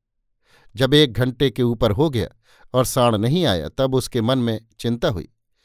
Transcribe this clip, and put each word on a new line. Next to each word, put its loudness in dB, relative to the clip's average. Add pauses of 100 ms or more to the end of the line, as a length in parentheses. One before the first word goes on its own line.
(760)
जब 2
एक 4
घंटे -2
के -4
ऊपर 0
हो 0
गया -4 (440)
और 2
सांड 2
नहीं 0
आया, -2
तब -2
उसके -2
मन 0
में -4 (120)
चिंता -2
हुई। -6 (360)